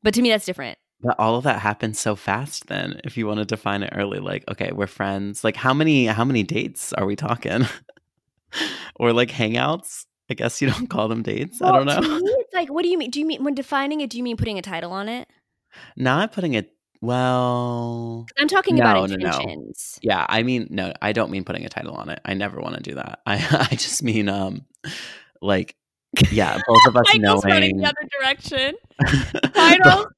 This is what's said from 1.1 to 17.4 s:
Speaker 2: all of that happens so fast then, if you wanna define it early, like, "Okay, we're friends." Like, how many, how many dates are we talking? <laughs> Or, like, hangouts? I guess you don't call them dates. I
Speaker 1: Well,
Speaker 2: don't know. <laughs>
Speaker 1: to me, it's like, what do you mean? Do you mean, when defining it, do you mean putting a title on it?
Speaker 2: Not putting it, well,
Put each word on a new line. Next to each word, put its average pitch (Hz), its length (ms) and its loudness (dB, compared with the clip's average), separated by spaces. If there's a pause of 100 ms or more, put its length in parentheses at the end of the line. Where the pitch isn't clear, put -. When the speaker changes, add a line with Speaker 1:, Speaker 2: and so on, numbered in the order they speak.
Speaker 2:
all 113 180 4
of 127 80 -2
that 113 160 0
happens 104 380 -2
so 107 180 -2
fast - 520 -6
then, 95 360 -8
if - 120 -8
you 113 100 -4
wanna 104 180 -2
define 101 380 -4
it - 120 -8
early, 98 240 -4
like, 98 320 -8
"Okay, 98 220 -6
we're 101 140 -4
friends." 98 580 -6
Like, 110 120 0
how 131 180 2
many, 147 320 4
how 110 180 2
many 127 180 2
dates - 520 -4
are 98 120 0
we 101 100 -2
talking? 117 460 -2
<laughs> - 140 -2 (1200)
Or, 117 140 4
like, 120 180 2
hangouts? 127 760 -2 (240)
I 135 40 -4
guess - 280 -4
you 135 80 2
don't - 180 -4
call 110 200 -2
them 113 140 -4
dates. 107 400 -6
I 370 40 2
Speaker 1:
Well, 381 60 6
Speaker 2:
don't 277 140 4
know. 285 140 0
<laughs> - 0 -
Speaker 1:
to - 20 0
me, 311 180 -2 (200)
it's - 140 -10
like, 339 160 -4
what 320 120 -4
do 349 60 0
you 359 100 0
mean? 254 120 -4
Do 285 100 -6
you 311 60 -2
mean, 269 180 -4
when 285 100 -2
defining 277 460 -4
it, 262 100 -6
do 233 60 -12
you 240 60 -6
mean 240 140 -4
putting 214 220 -4
a 180 40 -8
title 175 300 -8
on 196 160 -8
it? 247 200 -10 (680)
Speaker 2:
Not 147 360 2
putting 170 220 -2
it, 104 180 -2 (300)
well, 120 1400 -2